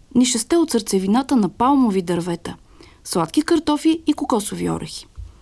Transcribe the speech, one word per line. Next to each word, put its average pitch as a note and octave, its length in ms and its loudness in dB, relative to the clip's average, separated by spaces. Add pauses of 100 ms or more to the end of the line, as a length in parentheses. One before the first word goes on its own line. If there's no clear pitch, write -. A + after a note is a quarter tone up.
(140)
нишесте B3 420 2
от E4+ 140 2
сърцевината G#3 680 0
на G3+ 120 4
палмови G#3+ 540 2
дървета, F3 540 -6 (480)
сладки F3 380 -2
картофи D#4+ 640 0
и D4+ 60 4
кокосови G3+ 580 -4
орехи. D#3+ 360 -8 (360)